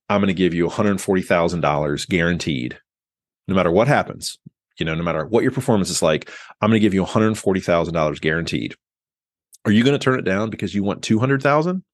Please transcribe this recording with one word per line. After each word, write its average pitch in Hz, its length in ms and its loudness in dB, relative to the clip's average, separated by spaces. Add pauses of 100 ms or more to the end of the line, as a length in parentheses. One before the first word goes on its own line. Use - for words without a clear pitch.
I'm 104 120 2
gonna 101 120 2
give 87 220 0
you 85 120 0
a 82 40 -2
hundred 101 300 0
forty 95 220 0
thousand 85 380 0
dollars 73 440 -2
guaranteed, 85 720 -2 (720)
no 95 80 -4
matter 90 160 4
what 104 160 4
happens, - 500 -2 (420)
you 80 60 -4
know, 80 100 -4
no 85 100 -4
matter 80 220 -2
what 110 180 0
your 127 80 0
performance 107 360 0
is 87 140 -4
like, 78 260 0 (320)
I'm 107 100 2
gonna 110 100 4
give 104 140 2
you 95 80 2
a 87 40 -2
hundred 110 320 0
forty 95 220 -2
thousand 85 340 0
dollars 76 240 -2
guaranteed. 78 560 -4 (920)
Are 110 40 2
you 110 140 6
gonna 139 140 4
turn 131 200 0
it - 60 -8
down 101 260 -2
because 95 240 -8
you 101 80 0
want 98 200 -2
two 110 180 0
hundred 135 220 0
thousand?" 160 520 0